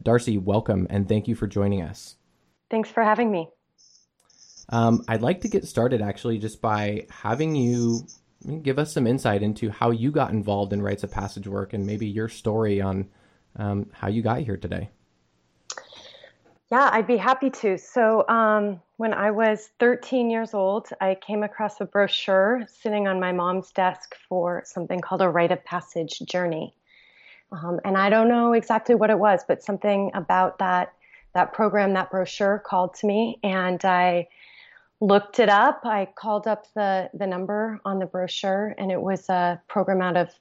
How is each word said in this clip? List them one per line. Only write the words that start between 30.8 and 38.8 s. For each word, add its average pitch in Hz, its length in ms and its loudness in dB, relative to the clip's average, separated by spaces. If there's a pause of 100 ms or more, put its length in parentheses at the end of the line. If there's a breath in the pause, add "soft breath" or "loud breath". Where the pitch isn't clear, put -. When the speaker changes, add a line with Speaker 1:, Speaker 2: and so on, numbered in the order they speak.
Speaker 2:
that 180 200 2
program, 202 400 2
that 185 160 -2
brochure 196 540 0
called 180 320 0
to - 100 -4
me, 220 360 0
and 185 420 -2
I 180 440 2 (720 loud breath)
looked 202 380 2
it 226 100 6
up. 220 360 4
I 208 320 -2
called 208 320 -4
up 214 260 -4
the, 196 400 0
the 190 120 -6
number 208 580 -4
on 196 160 -2
the 190 40 -2
brochure, 190 720 -4
and 196 140 -4